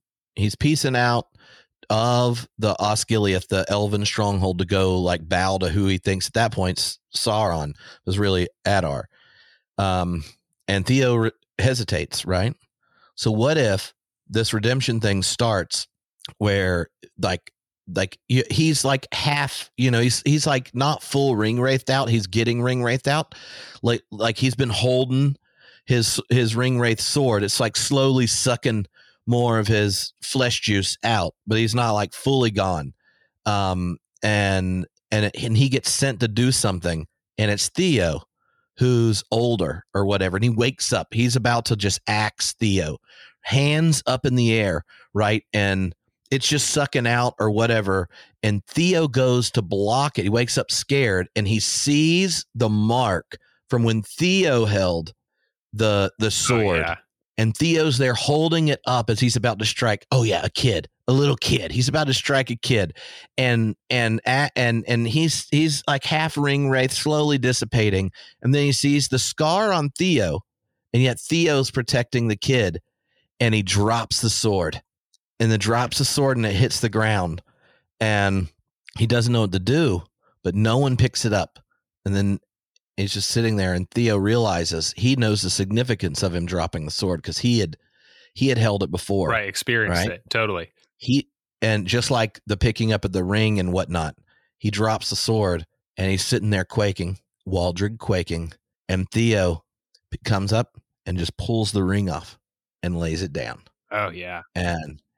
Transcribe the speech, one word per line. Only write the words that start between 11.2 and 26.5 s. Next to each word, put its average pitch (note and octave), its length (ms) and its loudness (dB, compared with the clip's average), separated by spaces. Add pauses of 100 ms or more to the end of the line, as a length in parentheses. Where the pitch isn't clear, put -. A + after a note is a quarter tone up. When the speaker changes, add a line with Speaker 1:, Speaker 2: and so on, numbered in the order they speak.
Speaker 1:
hesitates, G#2 640 -2
right? F#2 300 -2 (600)
So - 140 -2
what A#2+ 280 2
if G#2+ 360 0 (360)
this A2+ 240 -2
redemption A#2 480 0
thing G2 200 0
starts G2+ 680 -2 (500)
where, F#2+ 500 0 (340)
like, F#2 300 -4 (420)
like, F#2+ 240 -4 (120)
y-, B2+ 200 2
he's, D#3+ 360 0
like, C3+ 260 0
half, - 640 -4
you B2+ 160 2
know, A#2 80 2
he's, A#2+ 260 0
he's, D3 220 2
like, C3 260 -2
not C#3 300 -2
full C#3 320 0
ring A2 240 0
wraithed C3 320 0
out. C3 160 2
He's A2+ 200 0
getting A#2 340 0
ring B2 220 0
wraithed B2+ 260 0
out. D3+ 260 -2 (480)
Like, A#2 280 0
like, A2 260 -2
he's B2+ 180 0
been B2+ 140 0
holding B2+ 640 2 (520)
his, A#2+ 420 0
his A#2 260 2